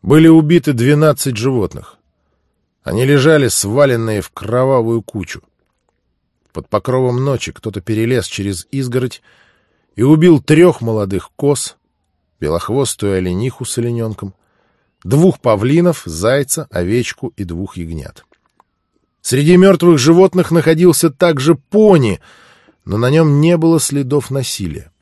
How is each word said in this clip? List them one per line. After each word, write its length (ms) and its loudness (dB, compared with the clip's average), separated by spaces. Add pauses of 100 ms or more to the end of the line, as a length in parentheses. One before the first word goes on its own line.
Были 280 6
убиты 420 4
двенадцать 640 0
животных. 600 -6 (840)
Они 200 -4
лежали, 460 2
сваленные 720 -2
в 80 -12
кровавую 720 -2
кучу. 400 -12 (1120)
Под 160 -14
покровом 540 -2
ночи 280 -4
кто-то 300 -12
перелез 440 -2
через 460 -8
изгородь 500 -6 (760)
и 80 -2
убил 380 4
трёх 400 2
молодых 540 -4
коз, 400 -4 (640)
белохвостую 760 -4
олениху 480 -6
с 120 -10
оленёнком, 560 -8 (720)
двух 360 2
павлинов, 640 0
зайца, 680 -4
овечку 640 -4
и 80 -10
двух 340 -10
ягнят. 480 -14 (960)
Среди 360 2
мёртвых 420 4
животных 520 2
находился 580 2
также 460 0
пони, 680 2 (640)
но 120 -4
на 120 0
нём 320 2
не 160 2
было 220 2
следов 520 -4
насилия. 600 -8 (100)